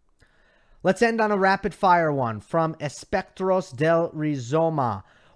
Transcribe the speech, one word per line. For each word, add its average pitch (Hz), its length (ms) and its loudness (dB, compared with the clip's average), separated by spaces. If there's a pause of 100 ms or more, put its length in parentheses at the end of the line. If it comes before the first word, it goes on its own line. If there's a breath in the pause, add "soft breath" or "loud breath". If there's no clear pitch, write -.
(840 soft breath)
Let's 185 180 0
end 226 180 2
on 214 120 0
a 202 40 0
rapid 190 380 0
fire 170 380 2
one 120 280 -2
from 160 360 -2
Espectros 185 1000 -4
del 165 340 2
Rizoma. 147 920 -2 (340 soft breath)